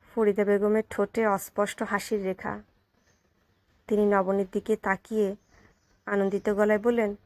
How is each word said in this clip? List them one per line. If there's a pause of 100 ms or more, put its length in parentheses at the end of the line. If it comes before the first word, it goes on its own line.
(140)
ফরিদা
বেগমের
ঠোঁটে
অস্পষ্ট
হাসির
রেখা। (1200)
তিনি
নবনীর
দিকে
তাকিয়ে (680)
আনন্দিত
গলায়
বললেন